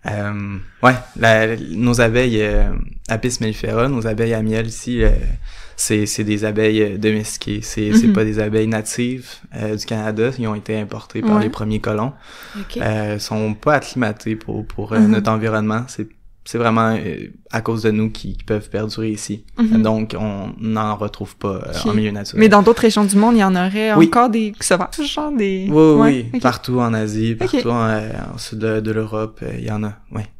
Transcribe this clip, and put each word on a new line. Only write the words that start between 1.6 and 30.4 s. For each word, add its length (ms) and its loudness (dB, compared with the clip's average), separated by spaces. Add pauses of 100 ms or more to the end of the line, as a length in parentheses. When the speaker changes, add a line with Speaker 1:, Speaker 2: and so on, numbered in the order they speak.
Speaker 1:
abeilles, 400 4
euh, 280 4 (400)
Apis 320 -2
mellifera, 480 -2
nos 160 -2
abeilles 280 0
à 80 -2
miel 260 0
ici, 360 -4
euh, 60 8 (680)
c'est, 300 0
c'est 180 -4
des 220 0
abeilles, 360 2
euh, 160 0
domestiquées. 640 -2
C'est, 320 -2
c'est 140 8
Speaker 2:
Mhm. 60 6
Speaker 1:
pas 120 4
des 140 -2
abeilles 280 0
natives, 600 -4 (260)
euh, 200 -4
du 100 -8
Canada. 440 -2 (100)
Ils 80 -2
ont 80 -4
été 220 -6
importés 440 -8
par 160 2
Speaker 2:
Ouais. 60 2
Speaker 1:
les 60 0
premiers 300 -4
colons. 340 -2 (460)
Speaker 3:
Ok. 180 -10
Speaker 1:
Euh, 420 -2
sont 340 -4
pas 220 0
acclimatées 600 -4
pour, 300 -8
pour, 280 -8
euh, 60 2
Speaker 2:
Mhm. 120 6
Speaker 1:
notre 200 2
environnement. 560 -2
C'est, 200 -10 (380)
c'est 120 -8
vraiment, 400 2
euh, 300 -8 (240)
à 100 -2
cause 220 -2
de 80 4
nous 180 0
qui, 280 -8
qui 60 -10
peuvent 280 -4
perdurer 400 -4
ici. 320 -8 (160)
Speaker 2:
Mhm. 240 4
Speaker 1:
Donc, 340 0
on 320 -6 (100)
n'en 360 -2
retrouve 400 -8
pas, 200 -4 (120)
euh, 40 -10 (120)
Speaker 2:
Ok. 40 -4
Speaker 1:
en 60 0
milieu 180 2
naturel. 280 -6
Speaker 2:
Mais 100 8
dans 140 8
d'autres 180 6
régions 220 4
du 140 2
monde, 180 6
il 40 6
y 40 4
en 120 2
aurait 380 0
Speaker 1:
Oui. 140 8
Speaker 2:
encore 240 2
des 300 -2
sauvages, 380 0 (140)
genre 180 -4
des 380 -2
Speaker 1:
Oui, 60 0
Speaker 2:
Ouais, 260 8
Speaker 1:
oui, 320 4
Speaker 2:
ok. 80 -2
Speaker 1:
partout 380 0
en 160 2
Asie, 440 -2
Speaker 2:
Ok. 120 -2
Speaker 1:
partout 180 0
en, 180 0
euh, 220 -2 (240)
au 60 -12
sud 200 -10
de, 200 0
de 120 -4
l'Europe, 520 -4
euh, 160 -6
il 60 -8
y 60 -6
en 120 -4
a, 100 -6 (180)
oui. 100 -6 (180)